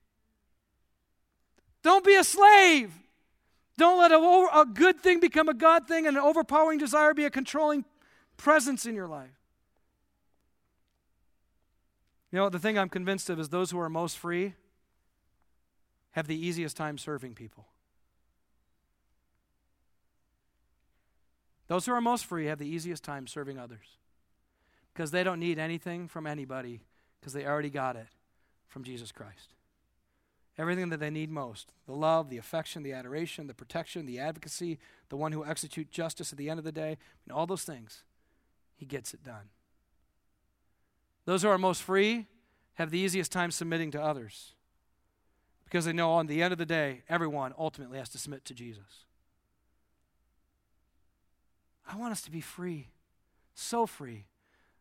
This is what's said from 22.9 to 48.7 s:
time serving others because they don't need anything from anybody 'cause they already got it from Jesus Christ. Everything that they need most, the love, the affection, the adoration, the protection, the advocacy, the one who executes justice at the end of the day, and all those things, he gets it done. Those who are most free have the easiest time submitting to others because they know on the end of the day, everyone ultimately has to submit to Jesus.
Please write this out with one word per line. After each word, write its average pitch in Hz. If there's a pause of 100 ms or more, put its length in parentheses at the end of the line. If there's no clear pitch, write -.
time 135
serving 139
others 117 (920)
because 156
they 180
don't 180
need 165
anything 170
from 160
anybody 131 (420)
'cause 135
they 139
already 147
got 131
it 113 (580)
from 135
Jesus 120
Christ. - (1000)
Everything 175
that 160
they 151
need 156
most, 131 (140)
the 160
love, 156
the 123
affection, 156
the 139
adoration, 143
the 127
protection, 160
the 123
advocacy, 160 (280)
the 139
one 156
who 156
executes 156
justice 165
at 143
the 143
end 160
of 156
the 156
day, 156 (260)
and -
all 156
those 180
things, 120 (720)
he -
gets 131
it -
done. 107 (1800)
Those 180
who 208
are 190
most 185
free 208 (480)
have 160
the 170
easiest 185
time 175
submitting 165
to 147
others 139 (1080)
because 170
they 165
know 165
on 165
the 151
end 180
of 180
the 165
day, 147
everyone 147
ultimately 143
has 131
to 147
submit 143
to 139
Jesus. 113 (2750)